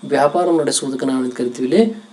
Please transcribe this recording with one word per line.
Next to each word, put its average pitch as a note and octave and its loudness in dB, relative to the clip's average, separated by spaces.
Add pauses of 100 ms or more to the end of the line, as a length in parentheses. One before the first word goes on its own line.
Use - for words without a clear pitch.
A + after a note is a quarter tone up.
ವ್ಯಾಪಾರ D3 2
ನಡೆಸುವುದಕ್ಕೆ C3+ 0
ನಾವು C3 0
ಏನಂತ B2+ -4
ಕರಿತೀವಿ? B2 -4
ಇಲ್ಲಿ A3 2